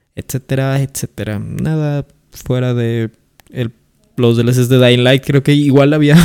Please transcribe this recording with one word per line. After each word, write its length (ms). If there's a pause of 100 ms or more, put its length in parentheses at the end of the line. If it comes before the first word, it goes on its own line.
(140)
etcétera, 640
etcétera. 600
Nada 640 (240)
fuera 420
de 380 (400)
el, 220 (440)
los 200
D 80
L 80
Cs 160
de 100
Dying 240
Light. 240
Creo 160
que 120
igual 380
había 320